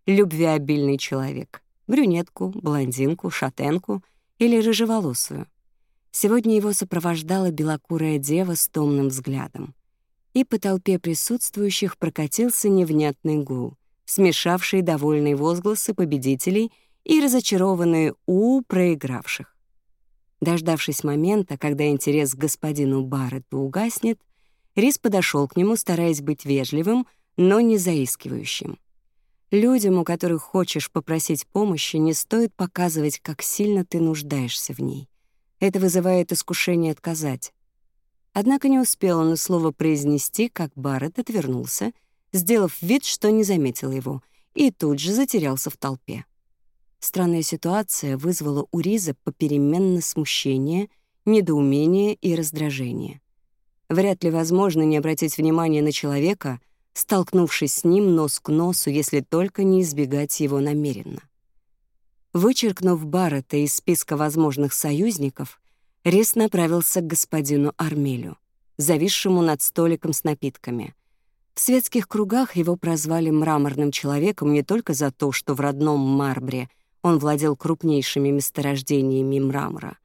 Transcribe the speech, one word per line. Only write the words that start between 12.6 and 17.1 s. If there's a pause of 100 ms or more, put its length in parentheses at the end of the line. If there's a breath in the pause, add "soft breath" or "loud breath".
невнятный
гул, (300)
смешавший
довольные
возгласы
победителей (320)
и